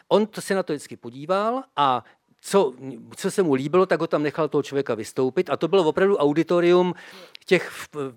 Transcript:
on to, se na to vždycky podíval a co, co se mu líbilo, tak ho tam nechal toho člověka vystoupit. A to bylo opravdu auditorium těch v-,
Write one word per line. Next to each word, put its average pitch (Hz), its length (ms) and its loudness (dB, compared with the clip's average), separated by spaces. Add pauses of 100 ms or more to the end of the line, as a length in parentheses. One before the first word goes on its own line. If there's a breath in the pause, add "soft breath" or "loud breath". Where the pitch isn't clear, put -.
on 202 180 4
to, 214 140 -12
se 196 140 -4
na 190 80 0
to 175 100 -6
vždycky 135 240 -10
podíval 185 680 -4 (140)
a 131 280 2 (420 soft breath)
co, 175 260 2 (440)
co 190 140 -4
se 202 120 0
mu 156 120 2
líbilo, 151 320 0
tak 165 140 0
ho 165 60 -4
tam 160 160 -2
nechal 151 260 -2
toho 143 140 0
člověka 139 320 -4
vystoupit. 131 560 -2
A 135 60 -2
to 160 120 0
bylo 180 160 4
opravdu 185 320 2
auditorium 175 800 2 (520 loud breath)
těch 180 240 2
v-, 139 460 -12